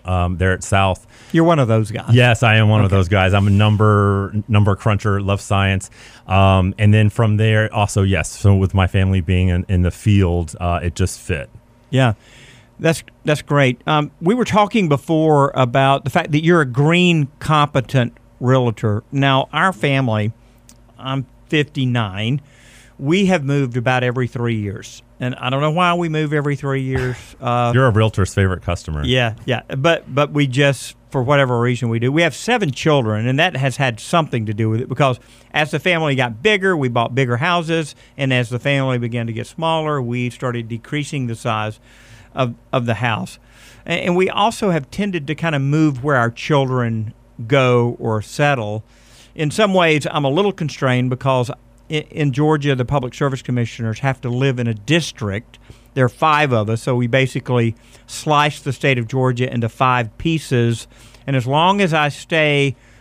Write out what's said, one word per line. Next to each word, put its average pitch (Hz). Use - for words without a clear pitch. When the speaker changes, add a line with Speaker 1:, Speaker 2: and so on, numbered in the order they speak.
Speaker 1:
um, 90
there 92
at 90
South. 95
Speaker 2:
You're 165
one 165
of 131
those 110
guys. 120
Speaker 1:
Yes, 123
I 110
am 110
one 107
of 98
Speaker 2:
Okay. 92
Speaker 1:
those 95
guys. 95
I'm 101
a -
number, 101
number 104
cruncher, 101
love 98
science. 98
Um, 95
and 104
then 107
from 107
there, 110
also, 101
yes, 92
so 98
with 95
my 95
family 95
being 90
in, 90
in 90
the 87
field, 87
uh, 87
it 87
just -
fit. 71
Speaker 2:
Yeah. 127
That's, -
that's 151
great. 139
Um, 147
we 170
were 247
talking 202
before 147
about 135
the 139
fact 160
that 151
you're 165
a 139
green, 156
competent 139
realtor. 120
Now, 135
our 180
family, 117
I'm 131
fifty-nine. 123
We 170
have 180
moved 135
about 127
every 123
three 120
years. -
And 127
I 127
don't 139
know 151
why 175
we 175
move 156
every 147
three 135
years. 131
Speaker 1:
<laughs> -
Speaker 2:
Uh, 120
Speaker 1:
You're 131
a -
realtor's 104
favorite 95
customer. 78
Speaker 2:
Yeah, 123
yeah. 120
But, 156
but 147
we 147
just, 135
for 135
whatever 127
reason 120
we 113
do, 123
we 165
have 165
seven 214
children, 117
and 131
that 170
has 135
had 127
something 139
to 107
do 110
with 110
it, -
because 131
as 151
the 151
family 160
got 123
bigger, 196
we 135
bought 117
bigger 120
houses, 165
and 135
as 123
the 120
family 135
began 117
to 113
get 110
smaller, 160
we 123
started 120
decreasing 139
the 117
size 110
of, 127
of 123
the 117
house. 117
A-, -
and 175
we 185
also 214
have 156
tended 180
to 156
kind 160
of 135
move 143
where 147
our 120
children 120
go 123
or 110
settle. 113
In 151
some 208
ways, 160
I'm 147
a 135
little 190
constrained 127
because 127
i-, 151
in 147
Georgia, 147
the 123
public 127
service 135
commissioners 117
have 135
to 127
live 127
in 117
a 113
district. 104
There 131
are -
five 151
of 110
us, 113
so 127
we 123
basically 123
slice 147
the 143
state 135
of 117
Georgia 127
into 117
five 123
pieces. 123
And 139
as 117
long 175
as 170
I 151
stay 143